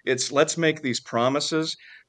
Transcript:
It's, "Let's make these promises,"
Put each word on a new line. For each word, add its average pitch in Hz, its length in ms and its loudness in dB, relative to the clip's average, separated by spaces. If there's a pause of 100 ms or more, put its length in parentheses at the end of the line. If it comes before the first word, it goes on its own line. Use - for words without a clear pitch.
It's, 127 260 0
"Let's 156 260 2
make 156 240 2
these 123 180 -2
promises," 143 800 -2 (320)